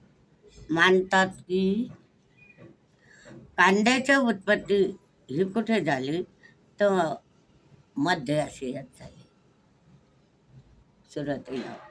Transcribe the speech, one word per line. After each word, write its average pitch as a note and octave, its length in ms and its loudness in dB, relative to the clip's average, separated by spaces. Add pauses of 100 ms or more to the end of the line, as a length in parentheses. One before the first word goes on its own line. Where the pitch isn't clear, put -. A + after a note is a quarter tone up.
(720)
मानतात F#3 560 4
की F#3+ 640 -2 (1700)
कांद्याची G#3+ 580 4
उत्पत्ती G#3 840 0 (340)
ही D3+ 140 0
कुठे G3+ 400 -2
झाली? C#3 380 -2 (580)
तर F#3+ 340 2 (840)
मध्य D3+ 440 0
आशियात C3+ 440 -8 (140)
झाली - 240 -20 (1900)
सुरुवातीला. B2+ 600 -8 (160)